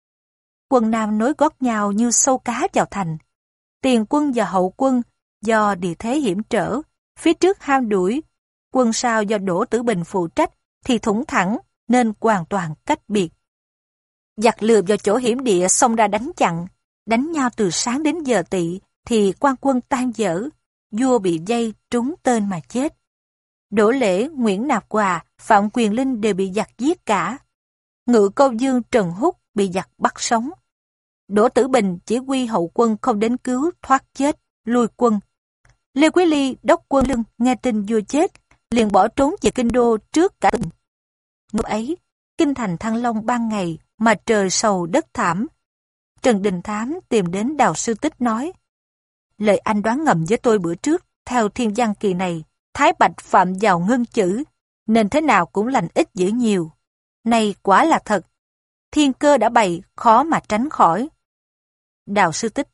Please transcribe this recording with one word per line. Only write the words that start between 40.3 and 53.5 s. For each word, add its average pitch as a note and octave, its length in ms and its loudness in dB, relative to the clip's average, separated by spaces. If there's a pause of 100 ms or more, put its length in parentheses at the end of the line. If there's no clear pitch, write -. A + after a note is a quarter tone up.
cả G3 100 4
tỉnh. - 180 -4 (840)
Lúc G#3+ 120 -4
ấy, A#3 320 -6 (420)
kinh D4 160 0
thành G#3 240 -6
Thăng A3+ 180 -4
Long A3+ 300 -4
ban A#3 220 -2
ngày F3+ 300 -4 (200)
mà A3 160 2 (120)
trời G3+ 240 2
sầu F#3 360 0
đất A#3+ 280 -2
thảm. G3 320 -2 (760)
Trần G#3 200 2
Đình F3+ 200 -2
Thám A3+ 360 -6 (100)
tìm F#3 220 0
đến A3 260 -4
Đào G#3 180 2
Sư A3+ 200 -4
Tích - 260 -6
nói, A#3+ 320 -4 (840)
"Lời G#3 200 2
anh G#3 240 -2
đoán B3 220 -2
ngầm F3 240 2
với A3+ 100 0
tôi A3 200 0
bữa E3+ 160 -4
trước, D#4 320 -4 (180)
theo A#3 240 -2
thiên A3 280 -4
văn A3+ 240 -2
kỳ F#3+ 140 -2
này, F3 300 -6 (300)
Thái D4+ 240 2
Bạch F#3+ 220 0
phạm F#3 400 2